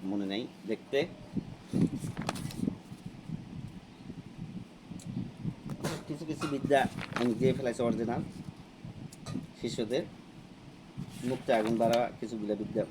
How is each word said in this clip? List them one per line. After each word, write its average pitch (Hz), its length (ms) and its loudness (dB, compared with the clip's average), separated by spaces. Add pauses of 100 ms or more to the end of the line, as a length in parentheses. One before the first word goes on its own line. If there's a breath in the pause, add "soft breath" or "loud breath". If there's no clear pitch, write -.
(120)
মনে 101 140 2
নাই 98 160 0 (260)
দেখতে। 110 300 0 (4000)
কিছু 151 180 -4
কিছু 151 220 -2
বিদ্যা 139 340 4 (340)
আমি 120 180 4
দিয়ে 127 200 6
ফেলাইছি 123 280 2
অরিজিনাল 117 400 4 (1400)
শিষ্যদের। 117 460 2 (1200)
মুক্ত 123 240 0 (120)
আগুন 110 180 6
বাড়া 117 220 8 (160)
কিছুগুলা 107 400 0
বিদ্যা 107 360 2